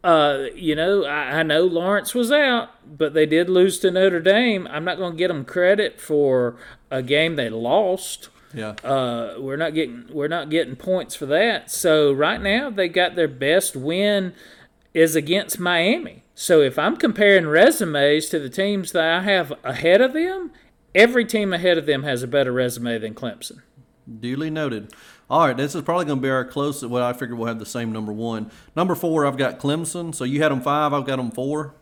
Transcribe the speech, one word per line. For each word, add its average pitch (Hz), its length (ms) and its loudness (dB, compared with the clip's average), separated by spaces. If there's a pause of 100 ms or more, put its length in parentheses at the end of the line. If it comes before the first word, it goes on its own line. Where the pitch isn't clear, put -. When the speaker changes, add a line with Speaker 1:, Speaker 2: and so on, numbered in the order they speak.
Speaker 1:
Uh, 147 480 4
you 156 220 -2
know, 175 300 2
I, 143 340 -2
I 165 40 2
know 156 200 2
Lawrence 185 500 0
was 240 160 0
out, 269 420 2 (260)
but 151 160 0
they 156 120 4
did 165 240 2
lose 185 300 4
to 185 100 2
Notre 185 300 2
Dame. 196 500 2
I'm 151 140 -6
not 175 140 -4
gonna 175 180 -6
get 175 140 0
'em 143 160 -4
credit 190 560 2
for 131 560 2 (340)
a 131 100 -4
game 151 360 2
they 120 120 -2
lost. 170 760 -2 (260)
Speaker 2:
Yeah. 107 180 -8 (120)
Speaker 1:
Uh, 120 560 -2
we're 135 160 -8
not 156 180 -4
getting, 123 380 -4
we're 147 160 -4
not 156 220 -6
getting 147 260 -2
points 185 400 -4
for - 120 -10
that. 185 440 0
So 151 400 2
right 147 300 0
now 226 280 -2
they 196 200 -2
got 175 260 0
their 165 140 0
best 139 480 0
win 185 560 -2 (600)
is 160 220 4
against 165 420 -2
Miami. 180 680 -2 (120)
So 165 240 4
if 135 180 2
I'm 196 200 0
comparing 202 500 4
resumes 156 800 4
to 165 120 -2
the 135 100 -8
teams 196 420 -4
that 165 140 0
I 170 160 0
have 185 320 0 (100)
ahead 160 380 4
of 254 100 2
them, 359 400 -6 (420)
every 240 300 6
team 208 300 -2
ahead 170 240 2
of 147 80 -4
them 135 180 0
has 131 200 -4
a 127 40 -8
better 127 240 0
resume 120 460 -2
than 107 180 -8
Clemson. - 460 -12 (580)
Speaker 2:
Duly 135 300 -6
noted. 135 440 -6 (360)
All 151 180 4
right, 127 100 0
this 143 160 -2
is 160 80 -6
probably 170 240 -2
gonna 143 160 -2
be 135 80 -2
our 131 160 0
closest. 143 460 -6
Well, 123 120 0
I 123 100 -2
figure 123 220 -8
we'll 117 120 -4
have 117 100 -6
the 107 80 -12
same 117 280 -6
number 107 180 -6
one. 110 400 -6 (240)
Number 180 180 0
four, 160 320 0
I've 131 120 -2
got 131 200 -2
Clemson. 160 560 -4
So 127 120 -6
you 143 180 0
had 151 80 2
'em 135 100 -2
five, 147 320 0
I've 135 120 -2
got 135 120 -4
'em 123 140 -6
four. 143 500 -6